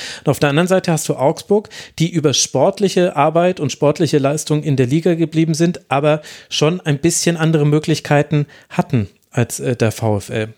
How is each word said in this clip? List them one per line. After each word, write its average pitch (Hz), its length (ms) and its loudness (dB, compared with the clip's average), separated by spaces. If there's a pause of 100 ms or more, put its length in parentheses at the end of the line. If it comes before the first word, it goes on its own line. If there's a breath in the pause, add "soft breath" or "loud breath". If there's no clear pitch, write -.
(200 loud breath)
Und - 100 -2
auf 131 80 0
der 147 100 2
anderen 160 200 2
Seite 180 240 0
hast 151 160 -2
du 143 80 0
Augsburg, 165 520 0 (300 loud breath)
die 170 120 0
über 151 220 0
sportliche 180 840 0
Arbeit 165 440 2
und 143 120 -2
sportliche 147 460 0
Leistung 151 440 0
in 147 140 0
der 127 100 2
Liga 165 280 2
geblieben 160 400 0
sind, 170 340 -2
aber 151 340 0 (260 loud breath)
schon 165 320 -2
ein 143 180 -2
bisschen 170 380 0
andere 160 300 2
Möglichkeiten 147 800 0 (240 loud breath)
hatten 120 380 -2 (220)
als, - 300 -2
äh, 135 160 -2
der 110 160 2
VfL. 110 640 -2